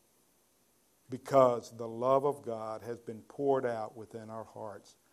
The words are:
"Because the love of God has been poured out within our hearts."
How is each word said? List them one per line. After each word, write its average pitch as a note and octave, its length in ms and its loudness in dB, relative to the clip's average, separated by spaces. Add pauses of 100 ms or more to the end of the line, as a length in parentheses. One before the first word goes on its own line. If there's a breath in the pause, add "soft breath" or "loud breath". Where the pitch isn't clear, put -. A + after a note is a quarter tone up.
(1080)
"Because B2+ 640 4
the A#2 160 -8
love B2+ 380 2
of C#3 180 0
God A2 400 -8
has A2+ 160 -8
been A2+ 240 -12
poured C3+ 420 0
out A2 300 -4
within A2 340 -14
our A2 140 -10
hearts." G#2+ 520 -14 (180)